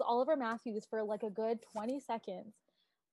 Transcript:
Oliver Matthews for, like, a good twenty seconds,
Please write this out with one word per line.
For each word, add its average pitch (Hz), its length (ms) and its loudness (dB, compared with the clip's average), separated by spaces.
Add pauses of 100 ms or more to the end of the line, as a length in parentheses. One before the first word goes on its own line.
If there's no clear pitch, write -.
Oliver 254 300 4
Matthews 226 520 -2
for, 220 160 0
like, 208 200 -2
a 214 80 -2
good 220 260 0 (140)
twenty 233 280 -2
seconds, 214 540 -6 (580)